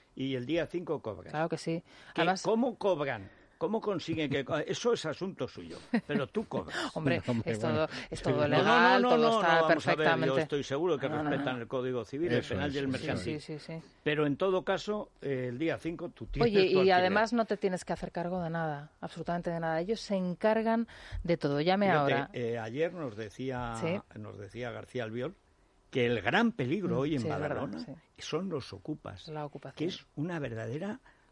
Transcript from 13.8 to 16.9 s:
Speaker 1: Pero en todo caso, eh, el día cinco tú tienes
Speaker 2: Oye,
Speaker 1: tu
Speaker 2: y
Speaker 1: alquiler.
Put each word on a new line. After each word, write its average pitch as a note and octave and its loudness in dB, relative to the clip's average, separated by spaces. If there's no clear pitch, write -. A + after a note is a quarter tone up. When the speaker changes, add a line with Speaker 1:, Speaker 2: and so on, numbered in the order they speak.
Speaker 1:
Pero D3+ 2
en C#3+ 2
todo F#3 2
caso, G#3 -2
eh, B2+ -2
el B2 -6
día D3+ 0
cinco E3 -6
tú - -14
tienes A#3 2
Speaker 2:
Oye, G3+ 6
Speaker 1:
tu F#3+ 4
Speaker 2:
y - 6
Speaker 1:
alquiler. F#3 8